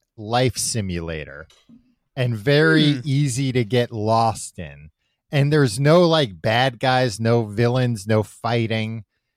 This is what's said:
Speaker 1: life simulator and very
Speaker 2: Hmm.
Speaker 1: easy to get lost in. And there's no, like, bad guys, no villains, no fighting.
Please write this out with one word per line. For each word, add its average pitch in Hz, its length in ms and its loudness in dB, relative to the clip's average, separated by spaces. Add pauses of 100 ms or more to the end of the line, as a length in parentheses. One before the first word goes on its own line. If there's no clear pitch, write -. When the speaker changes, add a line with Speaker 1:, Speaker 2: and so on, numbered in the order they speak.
(200)
Speaker 1:
life 117 400 -2
simulator 82 880 -6 (680)
and 120 220 -4
very 147 580 2
Speaker 2:
Hmm. 127 80 -6
Speaker 1:
easy 135 500 -2
to 120 120 0
get 120 280 0
lost 113 680 -2
in. 76 320 -16 (400)
And 143 200 0
there's 135 300 2
no, 156 260 6
like, 139 360 0
bad 117 360 0
guys, 127 400 0
no 117 260 2
villains, 117 600 -2
no 107 160 2
fighting. 110 840 -4 (320)